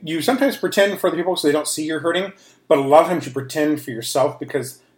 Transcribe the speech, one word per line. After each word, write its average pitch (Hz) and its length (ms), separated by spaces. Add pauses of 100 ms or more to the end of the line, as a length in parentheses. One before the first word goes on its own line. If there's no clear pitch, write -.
you 160 180
sometimes 254 360
pretend 196 420
for 185 100
the 151 80
people 180 180
so - 120
they 147 40
don't 147 160
see 156 180
you're 156 140
hurting, 175 340 (340)
but 156 100
a 139 40
lot 143 220
of 165 40
times 165 180
you 127 60
pretend 143 500
for 135 100
yourself 123 480
because 123 420 (160)